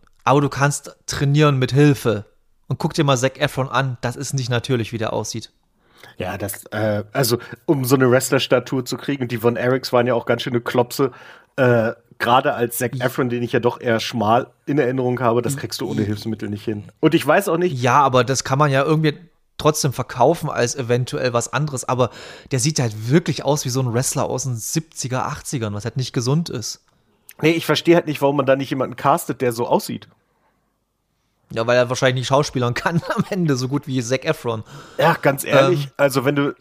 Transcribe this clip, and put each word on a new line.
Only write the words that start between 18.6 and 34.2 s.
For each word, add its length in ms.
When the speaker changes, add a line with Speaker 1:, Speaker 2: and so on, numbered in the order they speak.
Speaker 1:
ja 120
irgendwie 340
trotzdem 360
verkaufen 560
als 260
eventuell 560
was 220
anderes, 320
aber 240
der 80
sieht 200
halt 300
wirklich 360
aus 180
wie 60
so 120
ein 120
Wrestler 320
aus 180
den 140
siebziger, 680
achtzigern, 460
was 120
halt 100
nicht 160
gesund 380
ist. 340
Speaker 2:
Nee, 100
ich 140
verstehe 300
halt 120
nicht, 140
warum 140
man 100
da 120
nicht 120
jemanden 280
castet, 420
der 140
so 120
aussieht. 440
Speaker 1:
Ja, 140
weil 120
er 120
wahrscheinlich 320
nicht 60
schauspielern 460
kann 360
<laughs> 60
am 140
Ende, 260
so 140
gut 180
wie 160
Zac 220